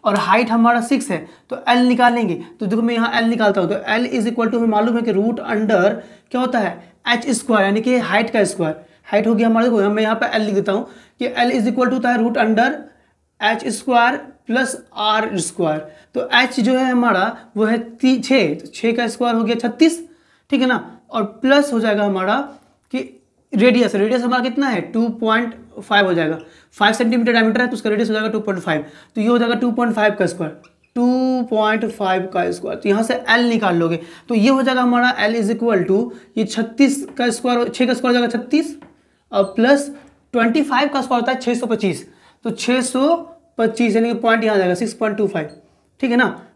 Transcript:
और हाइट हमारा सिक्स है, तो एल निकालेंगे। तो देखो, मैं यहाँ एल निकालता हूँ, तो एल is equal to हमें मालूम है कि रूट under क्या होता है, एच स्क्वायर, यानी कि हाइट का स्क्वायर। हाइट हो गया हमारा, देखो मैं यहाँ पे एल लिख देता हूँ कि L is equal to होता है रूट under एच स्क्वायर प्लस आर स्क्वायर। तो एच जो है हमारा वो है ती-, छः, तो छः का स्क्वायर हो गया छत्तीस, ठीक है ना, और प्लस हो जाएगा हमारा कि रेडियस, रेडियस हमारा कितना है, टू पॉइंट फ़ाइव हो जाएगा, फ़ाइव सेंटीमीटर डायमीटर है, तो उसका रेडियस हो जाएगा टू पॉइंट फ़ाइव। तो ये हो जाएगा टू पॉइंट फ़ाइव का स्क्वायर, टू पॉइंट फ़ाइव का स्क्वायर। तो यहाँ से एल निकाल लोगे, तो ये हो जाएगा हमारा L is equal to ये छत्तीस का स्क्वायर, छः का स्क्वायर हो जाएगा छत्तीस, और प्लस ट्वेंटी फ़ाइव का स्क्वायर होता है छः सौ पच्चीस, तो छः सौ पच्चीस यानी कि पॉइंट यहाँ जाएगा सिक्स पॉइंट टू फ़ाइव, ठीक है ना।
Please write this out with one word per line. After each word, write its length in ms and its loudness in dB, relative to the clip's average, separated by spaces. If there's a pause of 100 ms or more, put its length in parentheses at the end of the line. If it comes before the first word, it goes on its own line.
और 140 0
हाइट 340 2
हमारा 320 4
सिक्स 280 -2
है, 60 -2 (320)
तो 80 -8 (120)
एल 180 4
निकालेंगे। 480 2 (240)
तो 60 -4
देखो, 160 0
मैं 120 0
यहाँ 200 0
एल 120 0
निकालता 360 2
हूँ, 80 0
तो 180 -2
एल 220 0
is 180 -2
equal 200 -2
to 80 -2
हमें 140 2
मालूम 280 2
है 40 0
कि 100 -2
रूट 360 0
under 360 2 (480)
क्या 100 -2
होता 180 -2
है, 180 -4 (300)
एच 240 0
स्क्वायर, 340 0
यानी 160 0
कि 180 0
हाइट 300 0
का 160 0
स्क्वायर। 400 -6 (180)
हाइट 240 0
हो 80 2
गया 120 2
हमारा, 200 2
देखो 220 2
मैं 140 0
यहाँ 120 0
पे 120 -2
एल 140 -2
लिख 140 -2
देता 160 0
हूँ 160 -2 (340)
कि 140 -4
L 160 0
is 160 0
equal 180 0
to 80 0
होता 160 0
है 80 2
रूट 200 0
under 320 2 (680)
एच 300 -2
स्क्वायर 460 2 (320)
प्लस 280 -2 (200)
आर 440 -2
स्क्वायर। 400 -2 (360)
तो 200 -4
एच 240 2
जो 160 2
है 100 0
हमारा 500 2 (220)
वो 80 2
है 140 0
ती-, 440 0
छः, 320 2
तो 120 -16
छः 280 -2
का 140 -2
स्क्वायर 260 -2
हो 80 0
गया 140 0
छत्तीस, 460 0 (460)
ठीक 120 2
है 60 2
ना, 160 0 (280)
और 120 -2 (180)
प्लस 320 4
हो 60 2
जाएगा 260 2
हमारा 320 0 (560)
कि 60 -4 (540)
रेडियस, 420 4
रेडियस 260 2
हमारा 220 0
कितना 240 -2
है, 160 -2
टू 280 -2
पॉइंट 440 -2 (240)
फ़ाइव 260 2
हो 80 0
जाएगा, 240 0 (400)
फ़ाइव 160 2
सेंटीमीटर 400 2
डायमीटर 280 2
है, 60 0
तो 60 -4
उसका 160 -4
रेडियस 200 0
हो 40 0
जाएगा 160 -2
टू 100 -4
पॉइंट 220 -4
फ़ाइव। 240 -2 (300)
तो 60 -2
ये 60 0
हो 100 4
जाएगा 180 2
टू 160 0
पॉइंट 240 0
फ़ाइव 200 2
का 120 0
स्क्वायर, 340 -6 (340)
टू 540 0
पॉइंट 380 0
फ़ाइव 460 -2
का 180 0
स्क्वायर। 260 -8
तो 120 -2
यहाँ 140 2
से 260 -2
एल 160 4
निकाल 300 0
लोगे, 240 0 (300)
तो 60 -2
ये 140 4
हो 120 2
जाएगा 200 0
हमारा 420 2
L 120 0
is 140 0
equal 360 0
to 180 2 (340)
ये 80 0
छत्तीस 600 0 (120)
का 140 0
स्क्वायर, 380 -2
छः 180 0
का 60 0
स्क्वायर 220 0
हो 60 2
जाएगा 160 -2
छत्तीस, 400 -2 (540)
और 140 2
प्लस 440 2 (440)
ट्वेंटी 300 2
फ़ाइव 260 0
का 120 -2
स्क्वायर 200 -2
होता 100 -2
है 80 -2
छः 160 -2
सौ 120 -4
पच्चीस, 380 -2 (400)
तो 60 -2
छः 320 -2
सौ 320 0 (420)
पच्चीस 380 0
यानी 120 2
कि 120 -4
पॉइंट 240 2
यहाँ 140 2
जाएगा 180 2
सिक्स 180 -4
पॉइंट 240 -4
टू 100 0
फ़ाइव, 220 -6 (520)
ठीक 100 -2
है 60 2
ना। 180 2 (200)